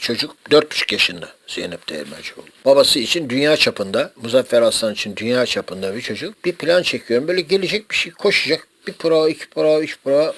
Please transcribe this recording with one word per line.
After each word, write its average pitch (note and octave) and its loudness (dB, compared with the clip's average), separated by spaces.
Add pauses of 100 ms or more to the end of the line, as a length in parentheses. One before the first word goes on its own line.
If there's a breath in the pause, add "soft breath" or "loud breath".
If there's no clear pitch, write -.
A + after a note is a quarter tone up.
çocuk C3 -6 (160)
dört D3+ 6
buçuk - -4
yaşında F2+ -2 (180)
Zeynep F2 -10
Değirmencioğlu. - -12 (180)
Babası C#3 6
için C#3 -2
dünya C#3+ 2
çapında, G#2+ 0
Muzaffer A#2+ 2
Aslan A2 2
için G#2 -8
dünya A#2+ 0
çapında G2 -6
bir B2 -8
çocuk. C#3+ -10
Bir F3 0
plan E3+ 2
çekiyorum. B2 -2
Böyle F3+ 0
gelecek F#3 -2
bir - -2
şey, - -2
koşacak. - 0 (200)
Bir F#3+ -10
prova, D#3+ 2
iki - -6
prova, D#3 2
üç D#3 -6
prova C#3+ 2